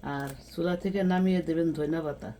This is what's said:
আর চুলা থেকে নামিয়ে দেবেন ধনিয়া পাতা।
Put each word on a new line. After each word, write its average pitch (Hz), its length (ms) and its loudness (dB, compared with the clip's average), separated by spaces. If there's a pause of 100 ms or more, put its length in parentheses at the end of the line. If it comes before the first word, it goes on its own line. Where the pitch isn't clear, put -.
(160)
আর 139 140 -4 (220)
চুলা 175 220 0 (100)
থেকে 196 160 0 (120)
নামিয়ে 185 360 4
দেবেন 165 200 2 (100)
ধনিয়া 151 300 0
পাতা। 139 220 -8 (100)